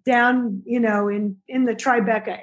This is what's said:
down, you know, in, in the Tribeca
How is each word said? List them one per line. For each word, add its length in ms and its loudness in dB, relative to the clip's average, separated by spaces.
down, 600 2
you 140 -2
know, 300 0
in, 280 -4
in 160 0
the 100 0
Tribeca 680 0